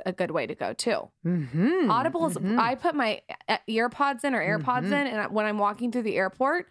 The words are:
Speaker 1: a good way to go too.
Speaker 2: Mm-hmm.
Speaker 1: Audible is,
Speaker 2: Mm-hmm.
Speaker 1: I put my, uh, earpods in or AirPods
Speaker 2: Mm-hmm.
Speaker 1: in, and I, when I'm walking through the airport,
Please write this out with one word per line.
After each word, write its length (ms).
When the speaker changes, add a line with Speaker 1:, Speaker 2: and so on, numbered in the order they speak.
Speaker 1:
a 60
good 180
way 160
to 80
go 180
too. 380
Speaker 2:
Mm-hmm. 640
Speaker 1:
Audible 360
is, 100
Speaker 2:
Mm-hmm. 240
Speaker 1:
I 160
put 180
my, 260
uh, 80
earpods 540
in 140
or 40
AirPods 440
Speaker 2:
Mm-hmm. 80
Speaker 1:
in, 160
and 140
I, 40
when 200
I'm 120
walking 320
through 120
the 140
airport, 540